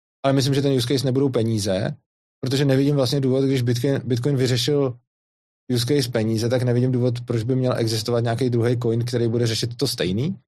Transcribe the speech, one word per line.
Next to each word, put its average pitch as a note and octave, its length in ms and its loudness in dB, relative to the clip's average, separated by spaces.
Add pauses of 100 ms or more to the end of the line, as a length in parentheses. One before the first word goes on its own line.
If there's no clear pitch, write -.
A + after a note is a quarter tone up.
(240)
ale C3+ 80 2
myslím, C3+ 220 2
že C#3+ 80 0
ten C#3 100 2
use B2 160 0
case C3+ 180 0
nebudou C3+ 220 2
peníze, A2+ 640 -2 (460)
protože C3 240 0
nevidím C#3 320 2
vlastně C#3 240 0
důvod, C3 240 2
když C3+ 180 0
Bitcoin, B2 420 0
Bitcoin B2+ 320 -2
vyřešil C3 600 0 (800)
use A#2+ 120 0
case C#3 240 0
peníze, A2+ 380 0
tak B2 140 0
nevidím B2 300 2
důvod, B2 280 0
proč A#2 220 -2
by B2+ 140 0
měl B2+ 200 0
existovat A2+ 460 -2
nějaký A#2 280 0
druhý A#2+ 320 2
coin, A#2 220 0
který A#2 240 0
bude A#2 180 0
řešit A#2 300 -4
to C#3 100 -2
stejný. A2 500 -2 (120)